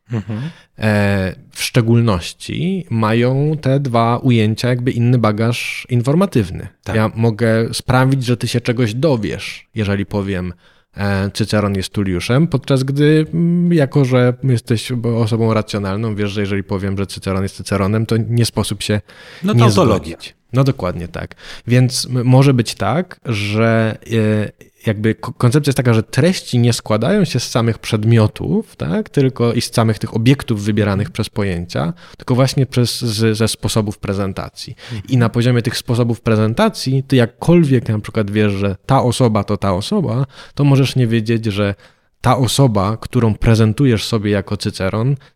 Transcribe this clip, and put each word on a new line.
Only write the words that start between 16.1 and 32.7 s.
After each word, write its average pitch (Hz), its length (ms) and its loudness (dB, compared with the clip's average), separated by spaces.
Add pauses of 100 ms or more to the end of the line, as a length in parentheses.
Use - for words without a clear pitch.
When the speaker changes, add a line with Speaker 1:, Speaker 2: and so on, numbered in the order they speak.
Speaker 2:
wiesz, 104 160 -2
że 104 100 -4
jeżeli 98 240 -2
powiem, 98 340 -4
że 98 80 -2
Cyceron 95 360 -4
jest 98 140 -6
Cyceronem, 101 500 0
to 113 100 0
nie 113 280 0
sposób 107 380 -4
się 104 180 -2 (420)
Speaker 1:
No 196 100 0
Speaker 2:
nie - 80 4
Speaker 1:
tautologia. 151 360 4 (200)
Speaker 2:
zgodzić. - 220 -20 (140)
No 131 120 2
dokładnie 92 440 -4
tak. 85 260 -10 (320)
Więc 123 440 2
m-, 123 140 -2
może 131 300 6
być 120 200 -2
tak, 131 500 -4
że, 110 760 0 (140)
e, 107 560 -2 (180)
jakby 107 280 0
ko-, - 180 -8
koncepcja 143 380 2
jest 127 60 -2
taka, 123 180 2
że 110 80 2
treści 151 560 -2
nie 120 140 4
składają 131 520 0
się 127 160 -2
z - 100 -8
samych 113 280 0
przedmiotów, 117 1000 0
tak? 196 340 -4
Tylko 123 420 0
i 117 80 -2
z - 140 -8
samych 113 240 2
tych - 160 -8
obiektów 117 500 0
wybieranych 101 460 0
przez - 200 -6
pojęcia, 87 600 -4 (240)
tylko - 180 -4
właśnie 131 320 2
przez, - 340 -2